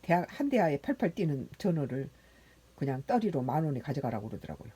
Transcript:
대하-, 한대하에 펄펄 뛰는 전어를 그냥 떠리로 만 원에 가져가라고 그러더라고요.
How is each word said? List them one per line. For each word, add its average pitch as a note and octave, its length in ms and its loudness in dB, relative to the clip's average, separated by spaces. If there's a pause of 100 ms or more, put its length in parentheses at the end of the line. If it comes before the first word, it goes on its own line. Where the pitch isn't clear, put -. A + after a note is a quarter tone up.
대하-, F3 280 4
한대하에 G#3+ 520 2
펄펄 A#3+ 340 0
뛰는 D3 420 0
전어를 C#3 520 -2 (680)
그냥 C3+ 320 -2
떠리로 G#3 340 2
만 C#3 240 2
원에 C#3 140 0
가져가라고 A#2+ 500 -4
그러더라고요. G#2 460 -10